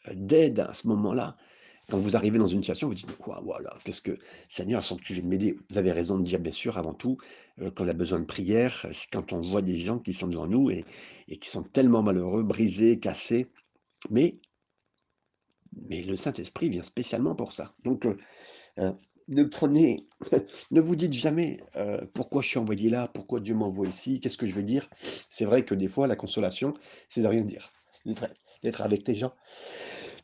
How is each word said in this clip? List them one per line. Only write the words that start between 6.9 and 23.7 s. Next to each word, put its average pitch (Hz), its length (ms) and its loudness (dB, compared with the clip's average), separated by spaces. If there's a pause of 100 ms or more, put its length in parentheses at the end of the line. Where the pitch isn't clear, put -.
tout, 127 220 -2 (440)
euh, 95 80 -6
qu'on 92 180 -4
a 87 60 2
besoin 85 260 0
de 87 60 -4
prière, 113 600 0
euh, - 60 -8
c'est - 200 -8
quand 95 220 -6
on 87 80 -4
voit 95 200 0
des 92 160 0
gens 95 220 -2
qui 95 140 -6
sont 90 140 -6
devant 82 200 -4
nous 123 240 4
et, 90 120 -4 (440)
et 98 100 -12
qui - 100 -14
sont - 140 -4
tellement 120 400 6
malheureux, 95 400 2
brisés, 110 580 4
cassés. 117 520 0 (580)
Mais, 131 300 4 (1500)
mais - 140 -6
le 98 140 -4
Saint-Esprit 139 540 -4
vient 90 120 -4
spécialement 127 540 -2
pour 117 180 -6
ça. - 300 -12
Donc, 123 240 0
euh, 101 100 0 (600)
euh, 95 120 2 (360)
ne 143 160 6
prenez, 143 640 4 (140)
<laughs> - 500 -2
ne 160 100 8
vous 165 140 4
dites 156 180 2
jamais, 151 460 0 (160)
euh, « 101 280 -2 (120)
Pourquoi 135 260 -2
je - 80 -2
suis - 80 -2
envoyé 107 320 2
là ? 120 200 0
Pourquoi 113 320 -6
Dieu 107 120 -2
m'envoie 101 320 0